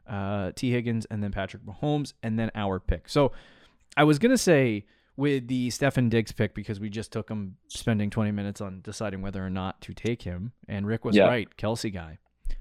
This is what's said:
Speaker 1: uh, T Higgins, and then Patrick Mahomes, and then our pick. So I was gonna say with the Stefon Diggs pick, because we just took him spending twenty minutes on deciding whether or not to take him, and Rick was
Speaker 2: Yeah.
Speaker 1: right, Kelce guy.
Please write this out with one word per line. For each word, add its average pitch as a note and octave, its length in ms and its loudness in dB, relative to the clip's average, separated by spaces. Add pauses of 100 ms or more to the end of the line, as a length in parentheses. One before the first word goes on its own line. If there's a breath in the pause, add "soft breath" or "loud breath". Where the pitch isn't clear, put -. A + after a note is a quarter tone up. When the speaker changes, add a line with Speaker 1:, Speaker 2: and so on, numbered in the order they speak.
Speaker 1:
uh, G2 480 -4
T B2+ 160 -2
Higgins, A#2 340 -2
and G#2 180 -6
then G2+ 80 -4
Patrick G2+ 340 -6
Mahomes, D3 480 -4 (100)
and A2+ 160 -2
then A2 160 -2
our G2 240 -2
pick. - 300 -4
So C#3+ 220 4 (640 loud breath)
I D3 60 8
was D3+ 160 6
gonna A#3+ 180 6
say B2+ 480 4 (320 soft breath)
with C3+ 320 0
the B2+ 200 0
Stefon C3 400 2
Diggs A2+ 220 2
pick, - 220 -2
because G2+ 260 -8
we G#2+ 100 -4
just G#2 220 -8
took G#2+ 180 -6
him G2+ 280 -8 (100)
spending G#2 420 0
twenty G#2 220 0
minutes G2+ 300 -4
on F#2+ 200 -10
deciding G2 400 -6
whether F#2+ 240 -6
or F#2+ 40 -4
not F#2+ 320 -4
to F#2+ 120 -14
take A#2 280 -4
him, F2+ 320 -8 (140)
and G2+ 200 -4
Rick A2+ 160 -2
was A2 120 2
Speaker 2:
Yeah. G2 100 10
Speaker 1:
right, A2+ 320 2
Kelce A2 360 -4
guy. D#2+ 260 -12 (420 loud breath)